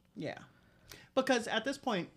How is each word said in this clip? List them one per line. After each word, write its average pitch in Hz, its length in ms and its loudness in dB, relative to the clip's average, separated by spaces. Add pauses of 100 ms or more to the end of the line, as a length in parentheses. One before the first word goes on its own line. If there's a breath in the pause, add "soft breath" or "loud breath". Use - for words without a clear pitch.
(140)
Yeah. 151 240 -8 (800 soft breath)
Because 262 320 4
at 220 160 -2
this 277 140 -2
point, 196 380 -2